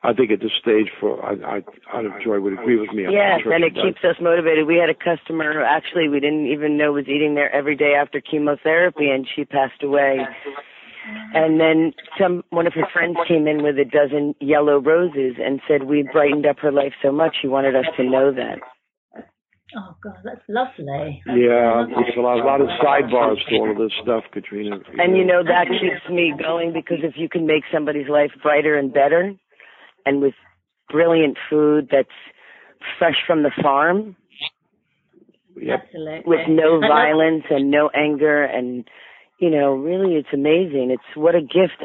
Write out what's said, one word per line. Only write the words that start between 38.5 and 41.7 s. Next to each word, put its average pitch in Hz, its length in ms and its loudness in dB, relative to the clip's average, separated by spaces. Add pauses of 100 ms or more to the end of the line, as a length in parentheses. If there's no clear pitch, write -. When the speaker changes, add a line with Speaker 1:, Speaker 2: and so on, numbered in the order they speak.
Speaker 2:
you 180 100 2
know, 143 240 2
really, 175 420 -2
it's 147 180 -2
amazing. 143 580 0
It's - 240 -8
what 156 180 2
a 170 80 4
gift 170 420 0